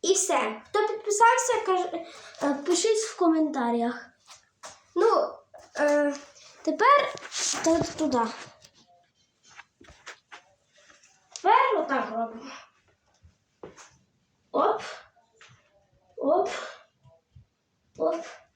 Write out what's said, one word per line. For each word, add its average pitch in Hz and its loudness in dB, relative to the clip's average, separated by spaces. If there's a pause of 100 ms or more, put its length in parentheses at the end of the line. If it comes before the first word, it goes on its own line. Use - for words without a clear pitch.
І 349 0
все. 254 -2
Хто 427 -2
підписався, 466 2 (120)
каж-, 359 -2 (380)
е, 285 0
пишіть 403 0
в - -6
коментарях. 254 0 (920)
Ну, 392 2 (460)
е, 294 2 (460)
тепер 480 4 (500)
тут, 330 2
туди. 254 0 (3250)
Тепер 453 4
отак 262 -2
робимо. 233 -6 (2000)
Оп. - 2 (1400)
Оп. 285 2 (1500)
Оп. 330 -2 (300)